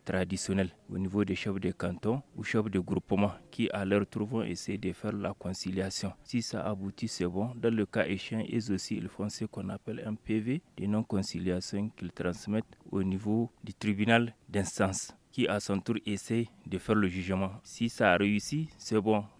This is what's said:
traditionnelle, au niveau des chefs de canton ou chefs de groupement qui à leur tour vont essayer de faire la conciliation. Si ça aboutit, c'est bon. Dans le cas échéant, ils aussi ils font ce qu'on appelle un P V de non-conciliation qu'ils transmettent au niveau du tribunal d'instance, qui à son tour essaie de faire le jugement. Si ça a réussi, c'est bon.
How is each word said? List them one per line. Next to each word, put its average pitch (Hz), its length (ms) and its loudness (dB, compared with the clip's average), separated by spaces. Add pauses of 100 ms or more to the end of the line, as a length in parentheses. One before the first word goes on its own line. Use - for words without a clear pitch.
traditionnelle, 92 680 0 (180)
au 95 80 -4
niveau 95 260 2
des 95 120 2
chefs 98 240 -2
de 95 120 0
canton 92 520 -2 (120)
ou 107 80 -6
chefs 107 280 0
de 95 80 2
groupement 98 520 2 (200)
qui 113 180 0
à 101 160 -2
leur 101 220 4
tour 107 180 -2
vont 113 160 0
essayer 104 380 -4
de 92 140 -2
faire 107 200 -4
la 98 220 -4
conciliation. 92 760 -4 (120)
Si - 180 -2
ça 113 260 -4
aboutit, 98 400 -4
c'est 90 200 -2
bon. 98 280 -2
Dans 117 180 2
le 107 120 2
cas 104 220 0
échéant, 104 420 -2
ils 113 240 0
aussi 95 240 -2
ils 101 100 -4
font 101 220 -4
ce - 160 -6
qu'on 98 240 -6
appelle 104 340 -8
un 110 120 -4
P 110 240 -2
V 127 220 -2 (160)
de 98 100 -4
non-conciliation 101 1000 0
qu'ils 90 220 -8
transmettent 95 680 -2 (140)
au 95 120 2
niveau 107 480 2 (120)
du 98 120 -10
tribunal 110 600 4 (140)
d'instance, 98 680 0 (160)
qui 123 160 2
à 101 140 2
son 98 180 0
tour 113 160 0 (100)
essaie 110 440 -2 (180)
de 95 100 -2
faire 107 180 2
le 104 120 6
jugement. 92 440 -2 (120)
Si - 260 -4
ça 107 220 6
a 90 60 8
réussi, 104 500 0 (100)
c'est - 220 0
bon. 104 240 4 (160)